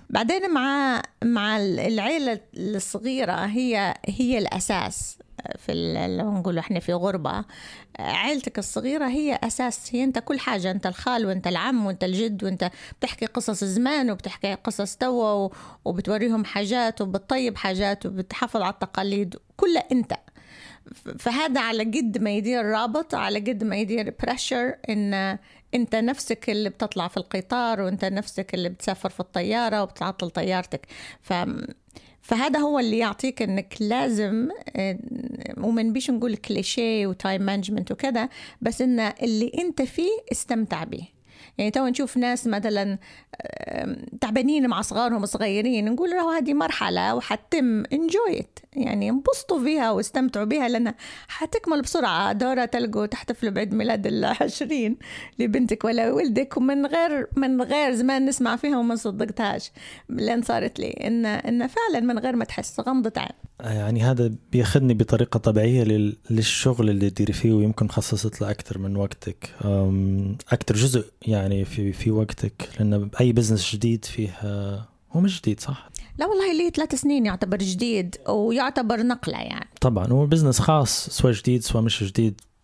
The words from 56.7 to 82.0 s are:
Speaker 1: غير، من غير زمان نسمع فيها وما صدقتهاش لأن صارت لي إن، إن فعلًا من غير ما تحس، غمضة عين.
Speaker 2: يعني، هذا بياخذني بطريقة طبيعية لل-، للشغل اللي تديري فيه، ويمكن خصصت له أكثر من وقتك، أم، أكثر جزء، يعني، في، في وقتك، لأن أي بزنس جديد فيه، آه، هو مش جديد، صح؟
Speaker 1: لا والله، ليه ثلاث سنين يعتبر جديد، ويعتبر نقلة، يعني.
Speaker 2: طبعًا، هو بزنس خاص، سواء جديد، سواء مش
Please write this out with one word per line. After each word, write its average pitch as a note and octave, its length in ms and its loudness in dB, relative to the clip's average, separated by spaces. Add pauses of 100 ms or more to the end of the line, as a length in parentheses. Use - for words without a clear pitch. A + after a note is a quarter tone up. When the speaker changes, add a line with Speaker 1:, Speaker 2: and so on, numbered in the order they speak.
Speaker 1:
غير، D4+ 500 0
من C4 260 2
غير C#4+ 320 2
زمان C4 320 2
نسمع A#3+ 300 2
فيها C#4+ 220 2
وما A#3 180 2
صدقتهاش G#3+ 760 -2 (380)
لأن A#3 340 0
صارت - 360 0
لي - 120 -2
إن، A3+ 360 0
إن A3+ 400 0
فعلًا F4+ 340 0
من A#3+ 180 2
غير B3 180 0
ما A3+ 80 0
تحس، - 360 -8
غمضة A#3+ 360 2
عين. - 120 -4 (320)
Speaker 2:
يعني، A2 420 2
هذا A#2+ 300 4 (200)
بياخذني B2 420 6
بطريقة A2 440 4
طبيعية A2+ 460 6
لل-، G#2+ 320 4 (140)
للشغل A2+ 600 4
اللي G2 200 4
تديري G2+ 220 2
فيه، A2+ 200 4
ويمكن G#2+ 360 4
خصصت G#2+ 520 -2
له G2+ 100 -2
أكثر - 280 -6
من G2 180 -2
وقتك، - 540 -4 (140)
أم، G2 720 2 (160)
أكثر A#2 220 2
جزء، B2 300 4 (220)
يعني، G2 380 2
في، G2+ 280 -2
في - 180 0
وقتك، G#2+ 580 -2 (100)
لأن G#2 320 2 (100)
أي B2+ 120 6
بزنس A2 420 2
جديد A2+ 300 0
فيه، G#2+ 240 -4 (160)
آه، G2+ 440 -6 (240)
هو E3 80 2
مش F#3 200 2
جديد، G#2 200 0
صح؟ - 300 -8 (280)
Speaker 1:
لا D4+ 80 0
والله، G4 260 2
ليه E4+ 180 2
ثلاث D#4 240 0
سنين C#4+ 320 2
يعتبر F#3 300 0
جديد، F#3+ 600 0 (120)
ويعتبر A3+ 720 2
نقلة، B3 360 0
يعني. - 300 -8 (120)
Speaker 2:
طبعًا، G#2 260 4
هو C3 200 6
بزنس D3+ 320 6
خاص، D3+ 520 2
سواء B2+ 220 4
جديد، B2 300 2
سواء A2+ 200 2
مش A2 220 2